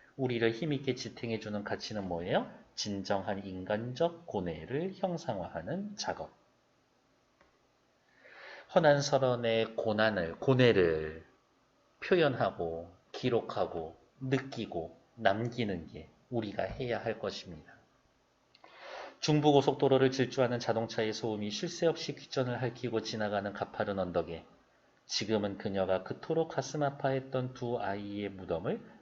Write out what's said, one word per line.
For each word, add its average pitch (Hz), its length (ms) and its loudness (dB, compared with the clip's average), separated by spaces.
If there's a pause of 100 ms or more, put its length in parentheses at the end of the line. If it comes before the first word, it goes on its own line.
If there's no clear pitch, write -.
(160)
우리를 120 340 2
힘있게 135 440 -2
지탱해주는 107 680 -6
가치는 101 440 -6
뭐예요? 98 420 -2 (240)
진정한 98 680 -4
인간적 113 840 -2
고뇌를 101 680 -4
형상화하는 156 1000 -6
작업. - 340 -8 (2500)
헌한 147 280 8
설원의 120 720 4
고난을, 107 640 2
고뇌를 87 840 6 (760)
표현하고 101 880 0 (220)
기록하고 90 840 -2 (240)
느끼고 117 800 -4 (180)
남기는 107 720 0
게 - 220 -16 (200)
우리가 107 320 -2
해야 110 400 -4
할 113 160 -4
것입니다. 90 560 -10 (1500)
중부고속도로를 139 880 6
질주하는 123 480 2
자동차의 113 540 0
소음이 107 380 -2
쉴 170 180 -4
새 - 180 -2
없이 160 280 -2
귓전을 123 480 -4
핥히고 113 400 -2
지나가는 104 500 -2
가파른 101 460 -4
언덕에 85 460 -2 (600)
지금은 101 500 0
그녀가 95 460 0
그토록 165 460 -2
가슴 147 340 -4
아파했던 135 720 -2
두 120 260 -4
아이의 101 500 -4
무덤을 95 500 -2 (200)